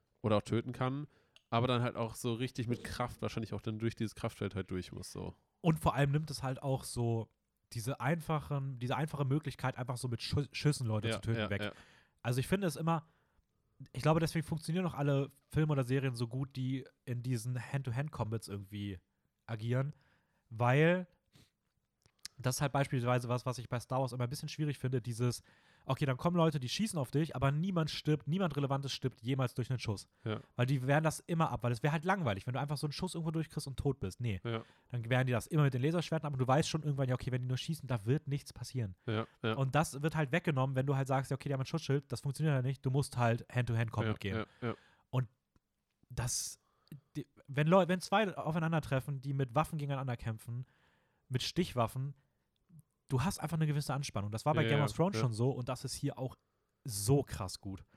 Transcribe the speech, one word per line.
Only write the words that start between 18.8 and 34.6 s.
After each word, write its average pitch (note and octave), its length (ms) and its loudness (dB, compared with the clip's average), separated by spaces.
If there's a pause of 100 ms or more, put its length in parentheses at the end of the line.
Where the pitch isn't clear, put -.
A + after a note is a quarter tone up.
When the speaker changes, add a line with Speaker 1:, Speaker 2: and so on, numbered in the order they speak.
Speaker 2:
agieren, A#2+ 460 0 (580)
weil D3 580 4 (1300)
das B2+ 180 -2
ist - 60 -4
halt C#3+ 100 0
beispielsweise B2 560 2
was, B2 180 0
was B2+ 120 -4
ich A#2 100 -12
bei B2 120 -2
Star B2+ 200 -2
Wars C3 120 0
immer B2+ 120 0
ein A#2+ 60 -2
bisschen - 180 -8
schwierig D3 300 -2
finde, C3 220 0
dieses, A#2+ 420 0 (420)
okay, C3 220 0
dann C3 100 2
kommen F3 200 2
Leute, D#3+ 220 6
die B2+ 100 -4
schießen G3+ 300 -2
auf C3 140 -2
dich, D3 240 0
aber C#3 160 2
niemand D#3+ 380 0
stirbt, - 360 0
niemand E3+ 300 2
Relevantes C#3 340 0
stirbt - 300 -4
jemals C3 340 0
durch A#2+ 160 -2
einen B2+ 80 0
Schuss. G2+ 300 -4 (160)
Speaker 1:
Ja. A2 160 -2 (160)
Speaker 2:
Weil B2 100 4
die C3 180 2
wehren C#3+ 200 4
das D#3 160 0
immer E3 320 0
ab, A#2+ 100 -6
weil A#2+ 80 2
es A#2+ 140 -2
wäre D3 80 4
halt D#3 120 -2
langweilig, E3 420 0
wenn B2 80 -4
du C3 60 -2
einfach C#3+ 180 -2
so - 100 -4
einen D3 40 -4
Schuss F#3 220 -4
irgendwo E3+ 160 -4
durchkriegst D#3 380 -4
und C3+ 100 -10
tot C#3 220 0
bist. F#2+ 200 -6
Nee. A2+ 220 -2
Speaker 1:
Ja. A2+ 220 -4 (260)